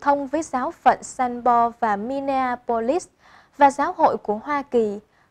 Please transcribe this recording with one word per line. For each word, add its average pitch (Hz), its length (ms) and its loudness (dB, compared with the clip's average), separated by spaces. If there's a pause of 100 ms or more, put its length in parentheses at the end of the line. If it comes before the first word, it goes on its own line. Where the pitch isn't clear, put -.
thông 285 260 0
với 311 160 -4
giáo 269 280 -6
phận - 320 2
San 240 400 -6
Bo 233 360 2
và 214 160 0
Minneapolis 254 1120 -2 (500)
và 277 140 8
giáo 302 260 -2
hội 294 200 4
của 208 260 -4
Hoa 285 180 -4
Kỳ, 214 380 -2 (320)